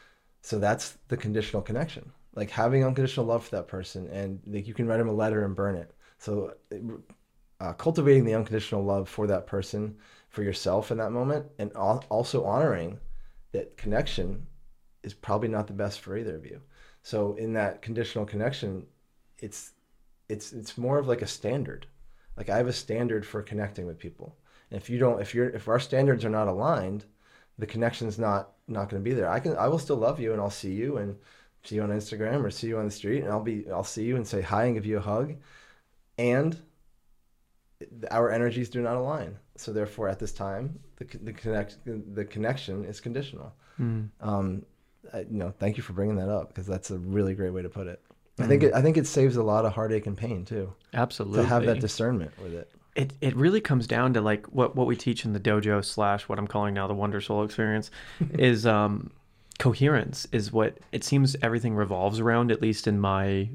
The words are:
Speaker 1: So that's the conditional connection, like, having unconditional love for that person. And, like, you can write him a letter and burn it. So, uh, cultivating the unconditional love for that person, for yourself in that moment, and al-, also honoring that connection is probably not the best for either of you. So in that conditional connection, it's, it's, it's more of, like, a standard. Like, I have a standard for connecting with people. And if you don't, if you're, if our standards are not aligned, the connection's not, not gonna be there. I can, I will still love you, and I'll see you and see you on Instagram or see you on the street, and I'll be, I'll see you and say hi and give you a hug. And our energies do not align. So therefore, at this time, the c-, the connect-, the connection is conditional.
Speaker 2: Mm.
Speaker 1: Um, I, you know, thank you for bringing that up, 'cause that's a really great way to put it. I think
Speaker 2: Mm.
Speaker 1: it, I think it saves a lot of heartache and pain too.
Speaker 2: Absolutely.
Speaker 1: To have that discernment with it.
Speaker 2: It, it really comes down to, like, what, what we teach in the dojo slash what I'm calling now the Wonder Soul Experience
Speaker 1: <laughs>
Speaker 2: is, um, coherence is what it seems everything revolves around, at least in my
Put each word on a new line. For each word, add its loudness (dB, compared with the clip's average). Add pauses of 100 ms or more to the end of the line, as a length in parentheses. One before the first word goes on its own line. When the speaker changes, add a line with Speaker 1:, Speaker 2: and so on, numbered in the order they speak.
(420)
Speaker 1:
So -4
that's 0 (120)
the 0
conditional -2
connection, -6 (240)
like, -4
having 4
unconditional 2
love 2
for -6
that -4
person. -8
And, -6
like, -6
you -10
can 0
write 2
him 2
a 0
letter 2
and 0
burn 0
it. -10 (280)
So, -4 (1080)
uh, -4
cultivating 6
the 2
unconditional -2
love 0
for -2
that 0
person, -6 (340)
for -6
yourself 0
in 0
that -2
moment, 0 (140)
and -4
al-, 2
also 0
honoring 0 (520)
that -6
connection -2 (580)
is -12
probably -2
not -2
the -12
best -4
for -8
either -6
of -14
you. -16 (420)
So -2
in -4
that 0
conditional -4
connection, -4 (520)
it's, -14 (540)
it's, -8
it's -12
more 0
of, 0
like, 2
a -4
standard. -6 (500)
Like, -8
I 2
have 2
a -2
standard -2
for -6
connecting -6
with -10
people. -16 (340)
And -8
if -16
you -2
don't, 4
if -6
you're, 2
if -6
our 4
standards 2
are 0
not 2
aligned, 0 (520)
the -6
connection's -2
not, 0 (160)
not -4
gonna -6
be -2
there. 0
I 0
can, -2
I 4
will 2
still 0
love 2
you, -2
and 0
I'll 0
see -6
you -2
and -6 (480)
see -10
you 0
on -2
Instagram -2
or -2
see -8
you -2
on -2
the -4
street, -2
and -4
I'll -2
be, -4
I'll -2
see -6
you 0
and -2
say -2
hi 2
and 2
give -4
you 0
a 0
hug. -2 (840)
And 2 (1500)
our 6
energies 2
do -2
not 0
align. -4 (180)
So -10
therefore, -2
at -4
this -4
time, -6 (180)
the -10
c-, -14
the -10
connect-, -4
the -6
connection -4
is -10
conditional. -8 (260)
Speaker 2:
Mm. -2 (100)
Speaker 1:
Um, -2 (480)
I, -6
you -6
know, -4
thank 0
you -6
for -10
bringing 0
that 0
up, -2
'cause -8
that's -4
a -4
really 2
great -2
way -4
to -6
put -8
it. -12 (360)
I 0
think 8
Speaker 2:
Mm. 8
Speaker 1:
it, 6
I 6
think 6
it 4
saves 6
a 4
lot 4
of 2
heartache 0
and -4
pain -4
too. -6 (200)
Speaker 2:
Absolutely. 0
Speaker 1:
To 4
have 4
that 4
discernment 0 (100)
with -10
it. -10 (260)
Speaker 2:
It, 0
it 2
really 6
comes 2
down 4
to, 4
like, 2
what, 2
what 4
we 2
teach -2
in -2
the 0
dojo 4
slash 0
what -2
I'm -2
calling 0
now 0
the -2
Wonder 0
Soul 0
Experience 0 (280)
Speaker 1:
<laughs> 0
Speaker 2:
is, 4
um, 4 (460)
coherence 4
is -2
what 2 (140)
it -4
seems 4
everything 2
revolves 2
around, 4
at 2
least 0
in 4
my 2